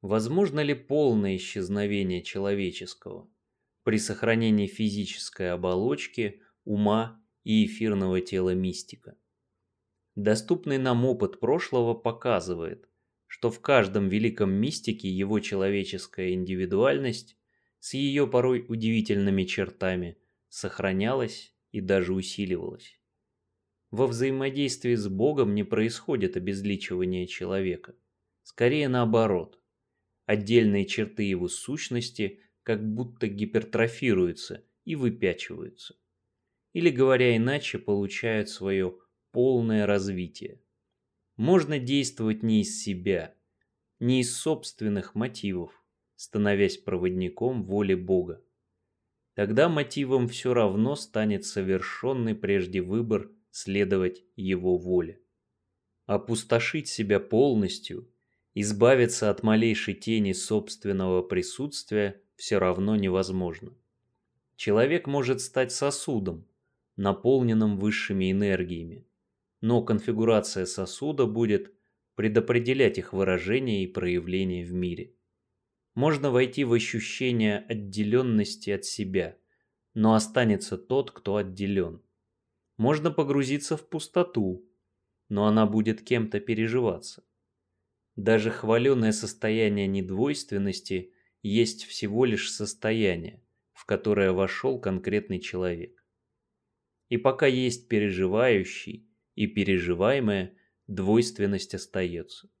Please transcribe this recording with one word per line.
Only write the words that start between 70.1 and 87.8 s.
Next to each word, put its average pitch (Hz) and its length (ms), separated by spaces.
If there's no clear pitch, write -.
сосуда 139 580
будет 107 480
предопределять 117 840
их - 160
выражение 95 720
и - 20
проявление 90 800
в 90 80
мире. 90 400
Можно 143 360
войти 127 340
в 117 100
ощущение 113 840
отделенности 107 960
от 98 160
себя, 95 540
но 110 200
останется 110 640
тот, 131 340
кто - 260
отделен. 98 640
Можно 151 340
погрузиться 139 680
в - 120
пустоту, 135 800
но 104 160
она 107 200
будет 107 360
кем-то 113 380
переживаться. 113 840